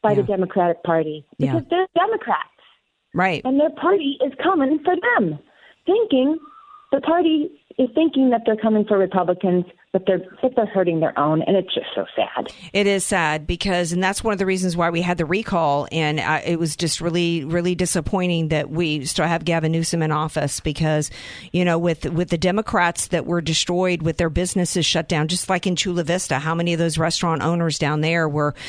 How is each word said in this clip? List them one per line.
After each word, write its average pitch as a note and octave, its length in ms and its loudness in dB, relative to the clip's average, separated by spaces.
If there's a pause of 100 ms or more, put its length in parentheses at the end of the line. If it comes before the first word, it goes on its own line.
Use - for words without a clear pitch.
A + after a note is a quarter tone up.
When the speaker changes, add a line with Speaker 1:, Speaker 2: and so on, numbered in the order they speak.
Speaker 1:
by G#3 120 2
the G3+ 80 2
Speaker 2:
Yeah. F#3 60 0
Speaker 1:
Democratic F#3 560 0
Party D#3 420 0 (120)
Speaker 2:
Yeah. C4 180 0
Speaker 1:
because D#4 140 -4
they're F#4 240 0
Democrats. F4+ 540 0 (680)
Speaker 2:
Right. F3 300 0
Speaker 1:
And C4+ 160 2
their D4 120 2
party D4 540 0
is C4+ 60 -2 (100)
coming D#4 380 2
for F4+ 160 2
them, D#4 420 0 (480)
thinking, D#4+ 540 2 (500)
the C4+ 120 2
party D#4+ 500 2 (260)
is B3+ 160 2
thinking C#4 360 4
that A3+ 160 2
they're A3 100 4
coming A3 300 2
for G#3 120 2
Republicans, F3+ 680 2 (280)
but F#3 120 0
they're, F#3 160 2 (200)
but C4 140 0
they're A3+ 100 2
hurting F3 340 0
their - 180 0
own, D3+ 260 2
and G3 120 2
it's F#3 180 0
just - 120 -4 (100)
so G2 100 -4 (100)
sad. - 360 -2 (220)
Speaker 2:
It G3 140 2
is G3 180 0
sad D#3 420 0
because, F3 460 0
and F3+ 100 0
that's F#3+ 200 -2
one A3 100 0
of F#3 60 -4
the F#3+ 60 0
reasons F#3 300 0
why E3+ 140 2
we E3+ 120 -2
had F3+ 160 0
the E3 80 0
recall, D#3+ 680 0
and, D3+ 280 0
uh, D3 240 0
it E3+ 160 -2
was D#3+ 160 -2
just - 240 -4
really, E3+ 460 -2
really F3 280 0
disappointing F3 760 -2
that D3+ 200 0
we D3+ 360 -2
still D#3+ 220 -2
have E3 180 -2
Gavin E3 260 0
Newsom E3 300 0
in D#3 100 0
office D3+ 480 -2
because, D#3 500 0 (420)
you F3+ 120 2
know, F3 140 2
with, E3+ 280 -2
with E3 240 -2
the E3+ 80 0
Democrats F3+ 720 0
that D3+ 180 -2
were E3 160 0
destroyed F3 600 0
with D#3 160 -2
their E3+ 120 0
businesses F3 560 0
shut D#3 220 0
down, D#3 200 0
just F3 220 -4
like F3+ 160 0
in F3+ 100 0
Chula F3 280 -2
Vista, D#3+ 360 -2
how D#3+ 140 -2
many E3+ 200 0
of D#3+ 60 -2
those E3 180 0
restaurant E3 460 0
owners E3+ 360 0
down D3+ 220 0
there E3 260 0
were, D3 280 -2 (140)